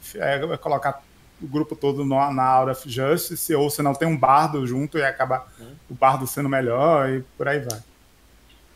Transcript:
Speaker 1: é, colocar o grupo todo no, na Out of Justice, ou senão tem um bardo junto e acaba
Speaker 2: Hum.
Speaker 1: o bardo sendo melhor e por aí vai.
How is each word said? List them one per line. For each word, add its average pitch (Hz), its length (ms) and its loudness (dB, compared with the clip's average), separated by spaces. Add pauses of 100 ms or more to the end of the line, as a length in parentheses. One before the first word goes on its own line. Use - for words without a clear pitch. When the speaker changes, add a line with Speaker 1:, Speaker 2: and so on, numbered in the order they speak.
(160)
Speaker 1:
é, 151 420 -2
colocar 139 460 -4 (380)
o 165 60 -12
grupo 147 280 -4
todo 139 280 -2
no, 139 300 2
na 131 120 0
Out 131 260 4
of 131 180 -8
Justice, 151 680 -2
ou 143 140 2
senão 143 240 0
tem 160 140 -2
um 165 100 0
bardo 139 480 4
junto 135 320 -4
e 147 60 2
acaba 131 440 -2 (140)
Speaker 2:
Hum. 120 120 -20 (160)
Speaker 1:
o - 40 -12
bardo 131 340 2
sendo 139 220 -4
melhor 135 600 2
e 131 120 -2 (160)
por 139 100 -4
aí 143 120 0
vai. 123 200 -8 (960)